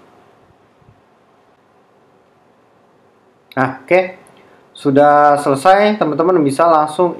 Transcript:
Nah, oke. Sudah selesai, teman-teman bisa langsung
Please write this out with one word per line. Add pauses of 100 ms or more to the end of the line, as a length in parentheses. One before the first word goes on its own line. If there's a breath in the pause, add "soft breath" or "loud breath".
(3500)
Nah,
oke. (500 soft breath)
Sudah
selesai,
teman-teman
bisa
langsung